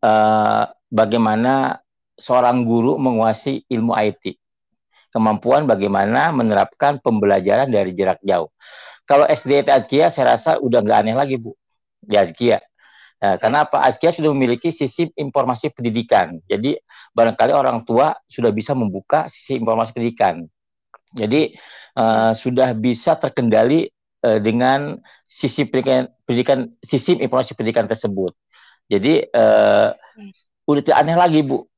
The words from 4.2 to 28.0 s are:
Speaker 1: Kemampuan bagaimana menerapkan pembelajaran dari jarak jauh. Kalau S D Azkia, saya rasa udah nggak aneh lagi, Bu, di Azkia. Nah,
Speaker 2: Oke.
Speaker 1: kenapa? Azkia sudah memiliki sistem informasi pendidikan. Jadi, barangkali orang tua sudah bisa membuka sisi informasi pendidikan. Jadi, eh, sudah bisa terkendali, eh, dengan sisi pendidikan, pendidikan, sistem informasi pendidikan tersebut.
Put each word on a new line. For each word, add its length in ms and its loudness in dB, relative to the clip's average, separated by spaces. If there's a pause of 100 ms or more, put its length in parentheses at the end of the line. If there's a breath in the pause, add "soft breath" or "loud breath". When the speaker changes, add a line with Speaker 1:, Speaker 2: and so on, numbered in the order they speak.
Speaker 1:
Kemampuan 560 0
bagaimana 720 0
menerapkan 640 -2
pembelajaran 720 0
dari 240 -2
jarak 240 -2
jauh. 320 -2 (560 loud breath)
Kalau 160 6
S 240 0
D 160 2
Azkia, 480 2
saya 240 2
rasa 240 -2
udah 240 0
nggak 160 2
aneh 160 -2
lagi, 240 -2
Bu, 160 -16 (420)
di 220 -6
Azkia. 400 0 (600 soft breath)
Nah, 160 0
Speaker 2:
Oke. 120 -2
Speaker 1:
kenapa? 360 0
Azkia 280 0
sudah 200 0
memiliki 360 -2
sistem 480 -4
informasi 560 -4
pendidikan. 720 -2
Jadi, 320 -4 (360 loud breath)
barangkali 400 2
orang 360 0
tua 280 2 (120)
sudah 240 0
bisa 240 -4
membuka 560 -2
sisi 280 -10
informasi 360 -2
pendidikan. 480 -2 (720)
Jadi, 360 -2 (440 loud breath)
eh, 360 2
sudah 440 -2
bisa 400 0
terkendali, 720 0 (360)
eh, 160 2
dengan 600 -2 (240 soft breath)
sisi 400 -6
pendidikan, 420 0 (220)
pendidikan, 300 0 (260)
sistem 400 -2
informasi 320 -4
pendidikan 320 -2
tersebut. 480 -6 (500 soft breath)